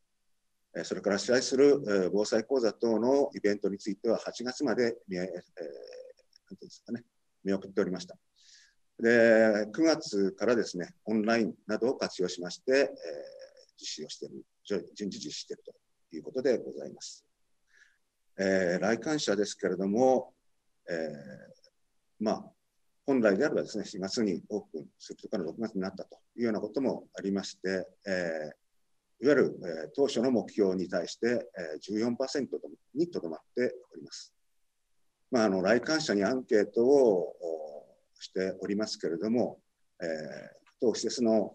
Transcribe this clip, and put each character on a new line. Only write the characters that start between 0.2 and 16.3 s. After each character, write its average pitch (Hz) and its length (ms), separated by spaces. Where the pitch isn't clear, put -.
え 87 60
ー、 - 20
そ - 100
れ - 60
か 101 100
ら 101 80
主 120 140
催 123 80
す 131 160
る、 143 300
え 104 40
ー、 85 60
防 104 120
災 113 200
講 135 160
座 107 120
等 113 280
の 131 340
イ 101 60
ベ 101 140
ン 104 40
ト 101 100
に 98 100
つ - 120
い 98 60
て - 120
は 107 100
八 - 260
月 123 180
ま 117 140
で 117 200
見 92 80
え-、 87 60
え - 20
ー、 - 20
な 92 60
ん - 0
て 90 80
い - 1200
う - 40
ん - 20
で - 20
す - 160
か 107 60
ね、 120 100
見 95 100
送 95 140
っ 95 60
て - 80
お 98 40
り 87 60
ま 90 80
し 87 80
た。 - 100
で、 110 760
九 160 100
月 107 500
か 104 140
ら 120 80
で 110 80
す - 160
ね、 87 160
オ 107 80
ン 110 80
ラ 113 160
イ 113 60
ン 85 100
な 107 120
ど 113 100
を 135 80
活 107 260
用 90 60
し 90 120
ま 90 100
し - 100
て、 131 120
え 135 120
ー、 - 40
実 - 100
施 - 180
を - 40
し - 100
て 73 80
い - 20
る、 69 160
順 98 460
次 - 80
実 - 140
施 - 80
し - 60
て - 80
い - 20
る - 80
と - 100
い 80 60
う - 20
こ - 80